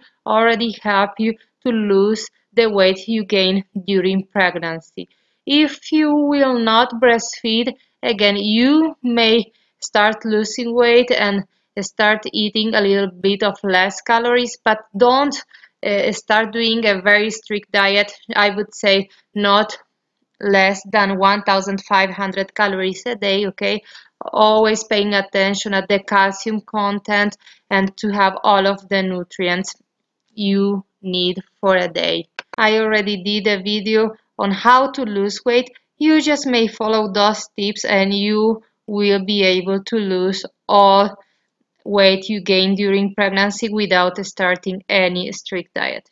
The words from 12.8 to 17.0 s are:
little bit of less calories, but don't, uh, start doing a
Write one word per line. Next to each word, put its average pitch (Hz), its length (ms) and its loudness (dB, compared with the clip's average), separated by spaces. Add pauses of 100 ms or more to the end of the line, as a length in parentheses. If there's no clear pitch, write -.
little 196 300 0
bit 196 320 -2
of 202 220 -2
less 190 380 0
calories, 240 600 0
but 214 180 0 (140)
don't, 254 400 2 (500)
uh, 202 280 -2
start 214 400 0
doing 226 320 -2
a 196 160 2